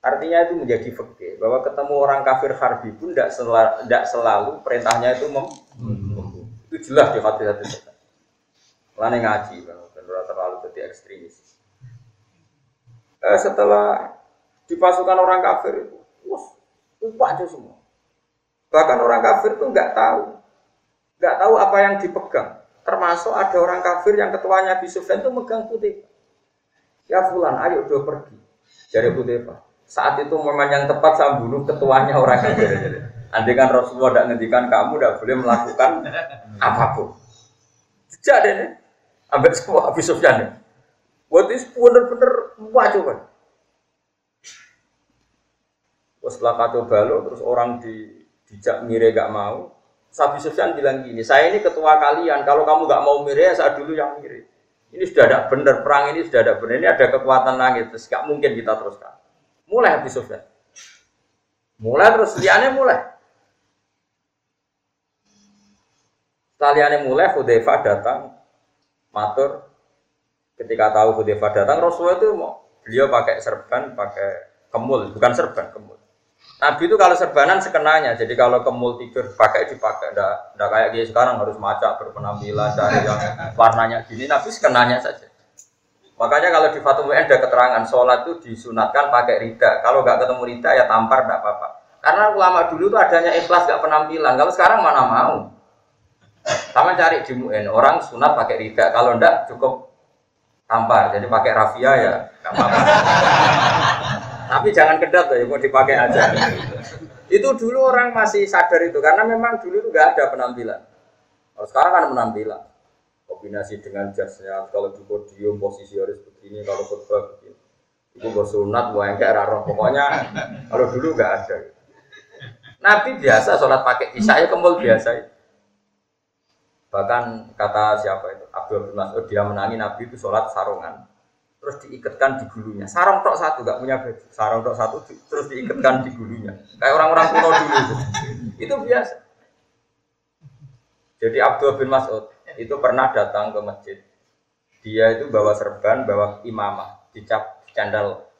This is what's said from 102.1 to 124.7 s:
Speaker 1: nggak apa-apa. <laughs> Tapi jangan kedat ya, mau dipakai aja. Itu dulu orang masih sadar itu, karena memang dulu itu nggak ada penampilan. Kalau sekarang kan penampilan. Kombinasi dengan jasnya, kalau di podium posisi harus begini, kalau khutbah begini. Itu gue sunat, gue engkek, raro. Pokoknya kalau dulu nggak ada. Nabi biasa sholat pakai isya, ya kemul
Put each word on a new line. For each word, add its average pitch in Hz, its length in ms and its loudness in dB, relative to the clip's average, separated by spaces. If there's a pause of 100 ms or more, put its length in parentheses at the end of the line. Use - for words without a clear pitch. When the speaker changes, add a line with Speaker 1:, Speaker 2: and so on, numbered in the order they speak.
Speaker 1:
nggak - 100 -10
apa-apa. - 300 2
<laughs> - 1700 2
Tapi 135 220 0
jangan 160 240 6
kedat 170 340 2
ya, 120 140 0
mau 139 100 -4
dipakai 135 400 2
aja. 120 380 2 (960)
Itu 220 260 2
dulu 254 320 0
orang 247 240 2
masih 208 320 0
sadar 175 400 2
itu, 165 140 -4
karena 175 260 4
memang 226 380 -2
dulu 180 180 -4
itu 226 80 -6
nggak 156 300 4
ada 143 60 4 (100)
penampilan. 123 460 -8 (760)
Kalau 104 160 -14
sekarang 156 240 4
kan 170 180 4
penampilan. 110 500 -6 (600)
Kombinasi 101 560 -12
dengan 98 320 -10
jasnya, 95 560 -10
kalau 101 240 -6
di - 160 -20
podium 104 480 -6
posisi 98 400 -10
harus 95 240 -8
begini, 104 460 -20
kalau 98 180 -6
khutbah 101 480 -6
begini. - 240 -20 (560)
Itu 107 160 -10
gue 104 160 -2
sunat, 104 480 -4
gue 101 160 -2
engkek, 107 240 0
raro. 107 320 -4
Pokoknya 143 400 0 (640)
kalau 123 240 0
dulu 143 240 -4
nggak 95 160 0
ada. 95 240 -6 (1300)
Nabi 208 340 2
biasa 113 400 4
sholat 135 300 4
pakai 123 340 -2
isya, 131 240 6
ya - 80 2
kemul 175 240 4